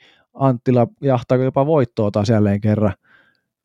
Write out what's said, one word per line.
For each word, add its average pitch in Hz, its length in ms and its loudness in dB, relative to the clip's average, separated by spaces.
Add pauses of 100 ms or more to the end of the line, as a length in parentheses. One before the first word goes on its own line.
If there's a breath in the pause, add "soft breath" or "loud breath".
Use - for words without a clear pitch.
(340 soft breath)
Anttila 123 540 0 (140)
jahtaako 127 420 0
jopa 135 220 0
voittoa 123 460 -2
taas 104 180 -2
jälleen 104 320 2
kerran, 107 320 0 (720 soft breath)